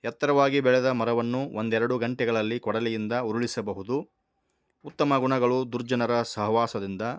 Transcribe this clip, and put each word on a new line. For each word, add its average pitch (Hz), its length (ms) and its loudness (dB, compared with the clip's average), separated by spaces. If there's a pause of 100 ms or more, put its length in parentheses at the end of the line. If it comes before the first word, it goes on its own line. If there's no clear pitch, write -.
ಎತ್ತರವಾಗಿ 139 560 2
ಬೆಳೆದ 127 260 4
ಮರವನ್ನು 120 640 0
ಒಂದೆರಡು 113 480 0
ಗಂಟೆಗಳಲ್ಲಿ 117 640 0
ಕೊಡಲಿಯಿಂದ 110 520 -2
ಉರುಳಿಸಬಹುದು. 117 960 -4 (760)
ಉತ್ತಮ 143 340 0
ಗುಣಗಳು 127 540 2
ದುರ್ಜನರ 120 500 0
ಸಹವಾಸದಿಂದ 107 800 -2 (160)